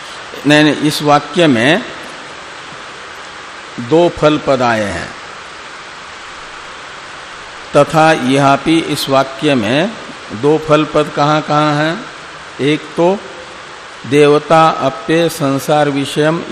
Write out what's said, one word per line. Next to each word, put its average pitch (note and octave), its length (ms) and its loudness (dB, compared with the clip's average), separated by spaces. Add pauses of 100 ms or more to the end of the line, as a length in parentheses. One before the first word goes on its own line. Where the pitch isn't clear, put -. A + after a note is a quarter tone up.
(460)
नहीं, D3+ 180 6
नहीं, D3 100 4
इस D3 280 -2
वाक्य D3 440 4
में C#3+ 360 4 (2000)
दो D#3+ 280 4
फल D3+ 360 2
पद C3+ 160 2
आए A2+ 220 2
हैं। F2+ 240 -6 (2750)
तथा D#3 360 6
यहापि, C#3 640 4 (100)
इस D3 200 -4
वाक्य C#3 460 2
में C3 360 0 (440)
दो C#3+ 240 4
फल D3+ 260 2
पद D3+ 320 0
कहाँ D3+ 260 2
कहाँ D3+ 320 2
हैं? D#3+ 300 -2 (580)
एक D3 180 2 (160)
तो F3+ 220 4 (880)
देवता D3 600 6 (140)
अप्य D#3+ 480 0
संसार D3 600 0
विषयम D3 500 0 (120)